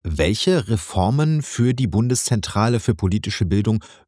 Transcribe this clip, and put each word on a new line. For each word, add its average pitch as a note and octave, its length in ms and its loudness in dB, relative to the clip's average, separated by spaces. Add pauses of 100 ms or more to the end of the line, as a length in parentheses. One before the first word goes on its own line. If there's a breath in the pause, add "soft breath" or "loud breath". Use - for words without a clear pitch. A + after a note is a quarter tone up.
welche G2 640 0
Reformen C3 760 0
für B2 300 0
die B2+ 140 -2
Bundeszentrale A2+ 920 0
für - 120 2
politische G2+ 520 -2
Bildung G#2 360 0 (260 loud breath)